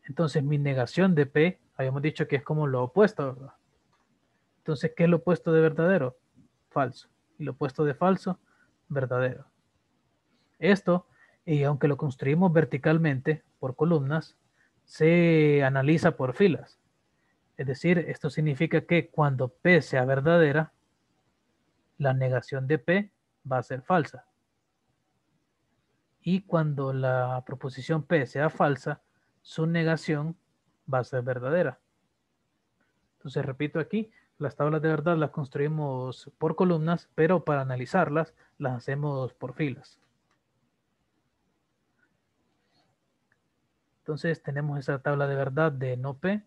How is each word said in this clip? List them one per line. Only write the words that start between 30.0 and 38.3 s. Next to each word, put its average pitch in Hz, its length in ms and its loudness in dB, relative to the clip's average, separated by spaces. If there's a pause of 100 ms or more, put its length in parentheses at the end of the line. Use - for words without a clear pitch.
va 127 60 2
a 120 40 -2
ser 127 200 -6
verdadera. 127 560 -2 (1400)
Entonces, 139 260 -8
repito 147 360 -6
aquí, 208 320 -6 (260)
las 143 180 -8
tablas 151 260 -2
de 160 60 -2
verdad 160 300 0
las 147 140 -2
construimos 143 1080 -6
por 160 180 -2
columnas, 170 580 0
pero 160 300 2
para 147 160 0
analizarlas 135 760 -2 (240)